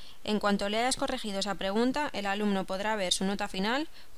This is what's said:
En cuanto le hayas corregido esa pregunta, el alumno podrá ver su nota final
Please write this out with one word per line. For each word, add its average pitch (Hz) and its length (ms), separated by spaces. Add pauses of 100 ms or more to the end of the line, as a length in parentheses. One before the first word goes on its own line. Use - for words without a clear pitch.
(220)
En 208 160
cuanto 202 300
le 214 100
hayas 247 180
corregido 226 420
esa 196 160
pregunta, 247 580
el 202 140
alumno 202 380
podrá 202 300
ver 190 200
su 196 100
nota 202 240
final 226 400 (300)